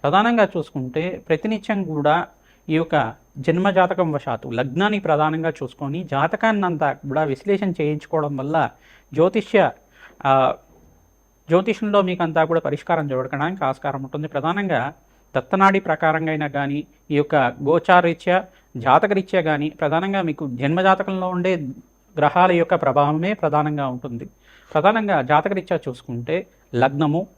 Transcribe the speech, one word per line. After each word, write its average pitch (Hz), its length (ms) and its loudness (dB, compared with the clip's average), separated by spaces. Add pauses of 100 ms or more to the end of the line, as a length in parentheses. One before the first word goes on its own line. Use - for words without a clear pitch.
ప్రధానంగా 208 440 2 (100)
చూసుకుంటే 156 720 -6
ప్రతినిత్యం 202 540 -2
కూడా 156 420 0 (440)
ఈ 156 60 0
యొక్క 151 380 0 (240)
జన్మజాతకం 180 720 0
వశాత్తు 131 380 -6
లగ్నాన్ని 160 500 -2
ప్రధానంగా 160 500 0
చూసుకొని 147 540 -8
జాతకాన్ని 185 640 0
అంతా 151 280 -2
కూడా 143 300 -4
విశ్లేషణ 190 460 -2
చేయించుకోవడం 151 680 -4
వల్ల 143 320 0 (440)
జ్యోతిష్య, 165 580 2 (540)
ఆ, 135 300 4 (920)
జ్యోతిషంలో 202 520 2
మీకు 180 220 -2
అంతా 160 200 0
కూడా 165 160 2
పరిష్కారం 147 520 -2
చూడడానికి 139 540 -4
ఆస్కారం 135 380 -4
ఉంటుంది. 151 240 -8
ప్రధానంగా 151 680 -2 (440)
దత్తనాడి 190 420 4
ప్రకారంగా 160 520 0
అయినా 151 160 -4
కానీ, 143 360 -4 (280)
ఈ 147 40 0
యొక్క 147 200 0
గోచారరీత్యా, 170 1080 2 (340)
జాతకరీత్యా 185 640 2
కానీ, 151 280 0
ప్రధానంగా 180 520 -2
మీకు 156 260 -4
జన్మజాతకంలో 185 800 0
ఉండే 185 280 0 (640)
గ్రహాల 180 340 4
యొక్క 170 240 2
ప్రభావమే 151 580 2
ప్రధానంగా 151 540 -2
ఉంటుంది. 123 420 -10 (440)
ప్రధానంగా 196 480 2
జాతకరీత్యా 165 580 0 (100)
చూసుకుంటే 123 580 -6 (280)
లగ్నము 147 520 2 (100)